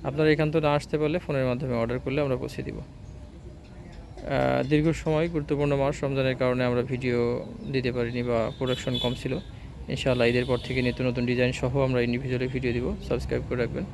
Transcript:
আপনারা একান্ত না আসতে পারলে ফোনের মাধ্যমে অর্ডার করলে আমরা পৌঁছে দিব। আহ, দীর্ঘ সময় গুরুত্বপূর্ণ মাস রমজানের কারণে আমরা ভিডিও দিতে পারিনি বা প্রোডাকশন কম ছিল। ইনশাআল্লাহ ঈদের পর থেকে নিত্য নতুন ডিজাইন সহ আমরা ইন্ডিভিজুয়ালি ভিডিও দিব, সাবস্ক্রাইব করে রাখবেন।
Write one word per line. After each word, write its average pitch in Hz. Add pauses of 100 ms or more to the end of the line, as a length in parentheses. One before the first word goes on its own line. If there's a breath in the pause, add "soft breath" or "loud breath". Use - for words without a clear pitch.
আপনারা 151
একান্ত 151
না 151
আসতে 147
পারলে 151
ফোনের 135
মাধ্যমে 127
অর্ডার 117
করলে 139
আমরা 135
পৌঁছে 127
দিব। -
আহ, -
দীর্ঘ 151
সময় 156
গুরুত্বপূর্ণ 147
মাস 139
রমজানের 135
কারণে 127
আমরা 123
ভিডিও 123 (260)
দিতে 127
পারিনি 120
বা 113
প্রোডাকশন 127
কম 123
ছিল। 127 (500 loud breath)
ইনশাআল্লাহ 127
ঈদের 123
পর 123
থেকে 127
নিত্য 123
নতুন 123
ডিজাইন 123
সহ 131
আমরা 127
ইন্ডিভিজুয়ালি 127
ভিডিও 127
দিব, 120 (120)
সাবস্ক্রাইব 127
করে 123
রাখবেন। 127 (100)